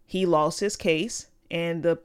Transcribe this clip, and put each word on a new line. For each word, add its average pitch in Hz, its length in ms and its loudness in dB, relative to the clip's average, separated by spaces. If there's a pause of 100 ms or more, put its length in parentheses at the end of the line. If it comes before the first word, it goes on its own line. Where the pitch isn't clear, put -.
he 185 200 -2
lost 156 340 2
his 202 160 -2
case 170 520 -2 (220)
and 170 320 -4
the, 165 240 2